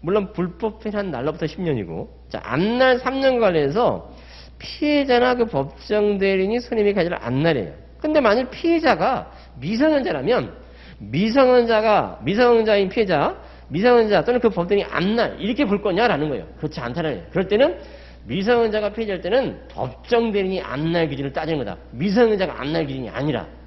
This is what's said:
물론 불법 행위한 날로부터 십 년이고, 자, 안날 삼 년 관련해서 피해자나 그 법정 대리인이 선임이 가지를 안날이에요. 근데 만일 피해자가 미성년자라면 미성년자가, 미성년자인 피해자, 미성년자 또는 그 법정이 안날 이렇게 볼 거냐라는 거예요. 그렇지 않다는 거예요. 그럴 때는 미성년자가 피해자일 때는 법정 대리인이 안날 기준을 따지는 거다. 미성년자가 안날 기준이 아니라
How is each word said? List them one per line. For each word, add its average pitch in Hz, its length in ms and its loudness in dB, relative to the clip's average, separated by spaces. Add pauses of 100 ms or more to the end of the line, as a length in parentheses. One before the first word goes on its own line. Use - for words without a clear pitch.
물론 190 320 -2
불법 185 520 -6
행위한 202 260 -4
날로부터 156 360 -4
십 - 140 -8
년이고, 110 480 -4 (200)
자, - 160 -10
안날 233 540 2
삼 262 220 -4
년 262 200 2
관련해서 160 720 0 (480)
피해자나 269 760 2
그 240 120 0
법정 208 720 -2
대리인이 196 420 0
선임이 214 340 0
가지를 175 260 0
안날이에요. 123 520 0 (280)
근데 311 200 2
만일 247 300 2
피해자가 262 800 0 (300)
미성년자라면 220 920 0 (460)
미성년자가, 220 1200 2
미성년자인 214 680 4
피해자, 185 480 0 (320)
미성년자 214 560 4
또는 240 160 2
그 233 100 4
법정이 185 340 0
안날 180 560 -2
이렇게 226 240 -2
볼 202 180 -2
거냐라는 180 460 0
거예요. 110 180 -6 (120)
그렇지 151 220 -8
않다는 139 300 -4
거예요. 92 200 -8
그럴 180 180 -2
때는 269 300 2 (480)
미성년자가 208 680 0
피해자일 208 280 -6
때는 185 480 -2
법정 226 640 -2
대리인이 190 300 -2
안날 160 460 -2
기준을 139 240 -6
따지는 160 260 -4
거다. 98 180 -8 (160)
미성년자가 190 680 0
안날 151 260 -2
기준이 131 220 -8
아니라 117 380 -4 (200)